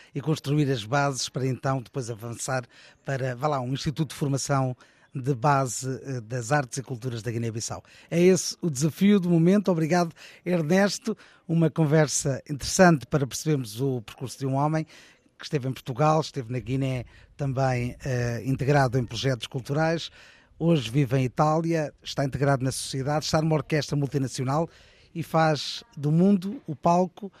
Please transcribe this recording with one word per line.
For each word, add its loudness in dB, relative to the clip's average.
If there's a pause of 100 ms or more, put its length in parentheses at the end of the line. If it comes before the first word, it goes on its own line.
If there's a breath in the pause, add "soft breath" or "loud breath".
(140 loud breath)
e -6
construir 0
as -2
bases 0
para -4
então -2
depois -8
avançar -6 (400 loud breath)
para, -4
vá -2
lá, 0
um -4
instituto -4
de -14
formação 0 (380 soft breath)
de -2
base, 0
eh, -8
das -6
artes 0
e -6
culturas -8
da -6
Guiné-Bissau. -6 (260 loud breath)
É 2
esse 4
o 0
desafio 4
do -2
momento. 4
Obrigado, 0 (320 loud breath)
Ernesto. 0 (300 soft breath)
Uma 2
conversa 2
interessante 4
para 0
percebermos -4
o -2
percurso -12
de -6
um -2
homem 0 (540 loud breath)
que -14
esteve -4
em -4
Portugal, 0
esteve -8
na -4
Guiné -4 (300 soft breath)
também, -2 (100)
eh, -2
integrado 2
em 0
projetos -4
culturais. -4 (460 loud breath)
Hoje 2
vive 2
em 2
Itália, 0
está -4
integrado 2
na 0
sociedade, -4
está 2
numa 2
orquestra -2
multinacional -2 (440 soft breath)
e -8
faz 0 (140)
do 0
mundo 4
o -8
palco, 0